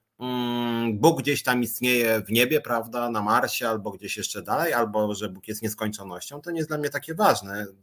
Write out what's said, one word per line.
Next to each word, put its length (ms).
mm, 800
Bóg 220
gdzieś 220
tam 200
istnieje 580
w 100
niebie, 300
prawda, 480
na 120
Marsie 480
albo 220
gdzieś 260
jeszcze 240
dalej, 320
albo 420
że 140
Bóg 180
jest 140
nieskończonością. 800
To 100
nie 60
jest 120
dla 80
mnie 120
takie 260
ważne. 500